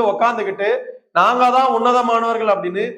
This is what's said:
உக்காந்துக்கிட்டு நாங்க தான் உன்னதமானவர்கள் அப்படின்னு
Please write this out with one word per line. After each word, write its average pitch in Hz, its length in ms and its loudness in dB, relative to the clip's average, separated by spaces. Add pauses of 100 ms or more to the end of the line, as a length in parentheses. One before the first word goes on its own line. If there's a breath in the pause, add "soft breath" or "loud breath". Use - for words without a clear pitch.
உக்காந்துக்கிட்டு 202 600 -2 (500)
நாங்க 240 260 4 (100)
தான் 262 220 2
உன்னதமானவர்கள் 233 760 0
அப்படின்னு 185 320 -4 (120)